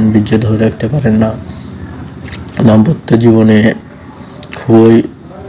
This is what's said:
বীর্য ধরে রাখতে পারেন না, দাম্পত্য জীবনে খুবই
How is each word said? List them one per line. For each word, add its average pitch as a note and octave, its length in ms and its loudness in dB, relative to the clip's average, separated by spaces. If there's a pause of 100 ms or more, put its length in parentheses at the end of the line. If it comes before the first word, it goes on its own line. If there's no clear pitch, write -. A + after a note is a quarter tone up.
(120)
বীর্য G#2 180 0 (100)
ধরে A2 240 0
রাখতে A2 280 -4
পারেন B2 300 0
না, A2 80 0 (1400)
দাম্পত্য A2 500 2
জীবনে A2 420 4 (1000)
খুবই A2+ 400 4 (520)